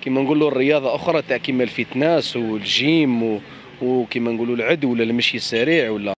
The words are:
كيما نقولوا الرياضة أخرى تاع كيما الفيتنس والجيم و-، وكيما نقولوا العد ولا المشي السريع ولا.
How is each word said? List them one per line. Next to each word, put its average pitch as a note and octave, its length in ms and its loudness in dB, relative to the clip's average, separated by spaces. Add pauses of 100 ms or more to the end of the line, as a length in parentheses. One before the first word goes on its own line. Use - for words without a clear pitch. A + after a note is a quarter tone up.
كيما C3+ 200 0
نقولوا D3+ 300 2
الرياضة C3+ 440 2
أخرى D#3 260 0
تاع C3 160 -2
كيما B2+ 260 0
الفيتنس C3 720 0
والجيم A#2+ 880 0
و-، A2 180 -2 (400)
وكيما B2 500 0
نقولوا A#2 240 -2
العد C#3+ 300 0
ولا A#2+ 180 2
المشي A#2 340 0
السريع B2+ 520 2
ولا. G2+ 300 -2